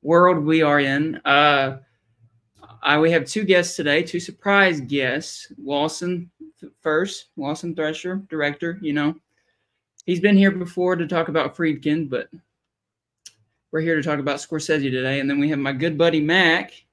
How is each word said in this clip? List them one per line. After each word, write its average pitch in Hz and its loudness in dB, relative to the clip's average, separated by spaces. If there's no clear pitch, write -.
world 170 4
we 160 2
are 147 4
in. 143 0
Uh, 143 4
I, 147 2
we 160 4
have 160 2
two 214 -4
guests 180 2
today, 151 0
two 175 -6
surprise 190 0
guests. 135 -4
Lawson 165 -4
th-, - -20
first, 165 -2
Lawson 156 -6
Thresher, 160 -6
director, 156 -4
you 151 -4
know. 147 0
He's 175 -2
been 202 4
here 196 6
before 180 -2
to 170 -4
talk 165 -2
about 147 -2
Friedkin, 151 -2
but 123 -6
we're 160 -2
here 160 0
to 151 -2
talk 147 -2
about 139 -4
Scorsese 156 -2
today. 131 -2
And 139 -2
then 143 0
we 143 2
have 151 -2
my 139 -2
good 151 -2
buddy 160 4
Mac 170 2